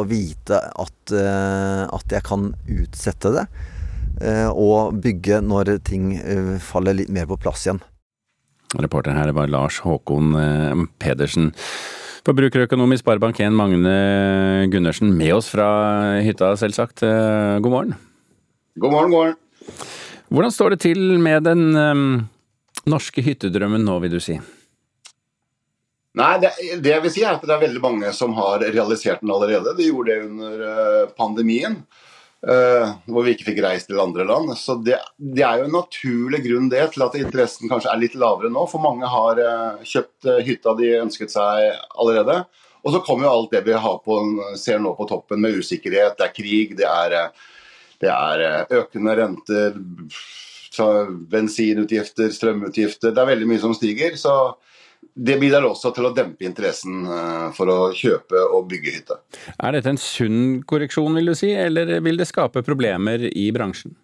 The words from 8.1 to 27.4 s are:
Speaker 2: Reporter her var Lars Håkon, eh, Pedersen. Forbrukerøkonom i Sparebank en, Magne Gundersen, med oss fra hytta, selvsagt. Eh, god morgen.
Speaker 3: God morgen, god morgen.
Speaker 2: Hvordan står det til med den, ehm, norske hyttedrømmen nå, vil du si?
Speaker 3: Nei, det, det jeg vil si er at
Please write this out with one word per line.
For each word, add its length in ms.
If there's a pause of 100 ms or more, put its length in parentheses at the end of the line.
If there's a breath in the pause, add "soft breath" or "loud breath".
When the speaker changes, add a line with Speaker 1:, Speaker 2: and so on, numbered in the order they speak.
Speaker 2:
Reporter 320
her 240
var 120
Lars 320
Håkon, 600
eh, 340 (240)
Pedersen. 540 (720 loud breath)
Forbrukerøkonom 680
i 40
Sparebank 440
en, 120
Magne 1200
Gundersen, 440
med 180
oss 140
fra 720
hytta, 360
selvsagt. 460
Eh, 580
god 120
morgen. 220 (840 soft breath)
Speaker 3:
God 120
morgen, 200
god 80
morgen. 180 (960 loud breath)
Speaker 2:
Hvordan 240
står 160
det 140
til 340
med 240
den, 320
ehm, 540 (580)
norske 320
hyttedrømmen 640
nå, 180
vil 120
du 80
si? 180 (1800 loud breath)
Speaker 3:
Nei, 240
det, 140 (300)
det 100
jeg 100
vil 80
si 140
er 100
at 80